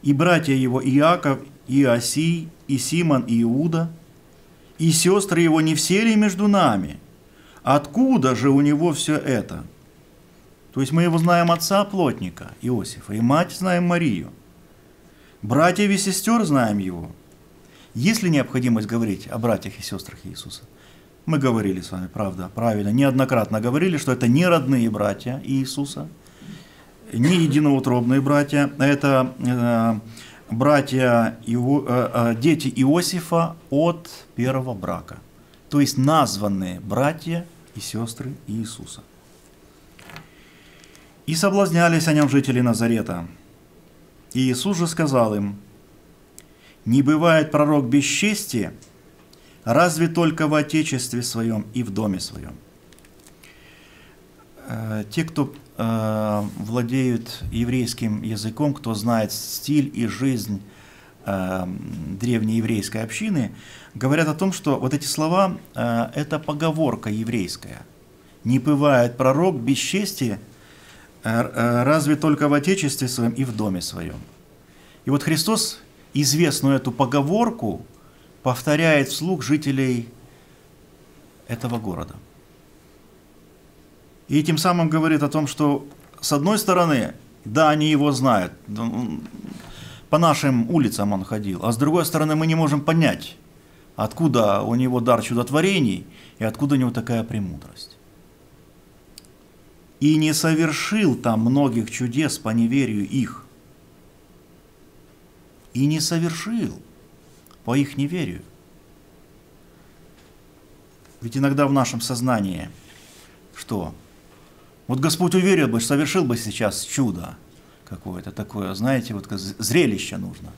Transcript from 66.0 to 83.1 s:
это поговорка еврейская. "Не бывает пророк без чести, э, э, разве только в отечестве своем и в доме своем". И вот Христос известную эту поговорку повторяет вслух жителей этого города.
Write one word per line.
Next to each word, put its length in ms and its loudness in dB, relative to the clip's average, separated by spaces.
это 240 -4
поговорка 720 -2
еврейская. 720 -6
"Не 160 2
бывает 580 4
пророк 420 2
без 200 0
чести, 580 -4
э, 80 -4
э, 520 0
разве 320 2
только 320 2
в 60 4
отечестве 540 0
своем 240 0
и 140 -2
в 100 -6
доме 260 -2
своем". 380 -10
И 40 -4
вот 140 0
Христос 560 -2
известную 640 2
эту 160 -2
поговорку 920 0
повторяет 640 2
вслух 320 -4
жителей 680 0
этого 320 -6
города. 360 -8